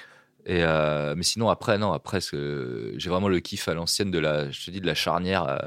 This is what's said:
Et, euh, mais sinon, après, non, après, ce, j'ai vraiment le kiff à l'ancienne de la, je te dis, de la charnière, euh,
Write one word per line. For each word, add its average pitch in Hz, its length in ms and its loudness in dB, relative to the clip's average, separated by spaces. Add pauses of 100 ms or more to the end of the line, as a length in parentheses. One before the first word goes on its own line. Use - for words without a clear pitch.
(460)
Et, 87 180 2
euh, 76 520 2
mais 87 60 -4
sinon, 110 260 0
après, 101 300 2
non, 101 140 0
après, 87 280 -2
ce, 64 760 -4
j'ai 80 140 -6
vraiment 95 180 2
le 92 100 4
kiff - 300 -4
à 85 60 0
l'ancienne 85 360 0
de 87 80 0
la, 76 320 0
je - 140 -12
te 87 80 -12
dis, 95 80 -8
de 87 60 -2
la 82 100 2
charnière, 90 480 2
euh, 69 220 -2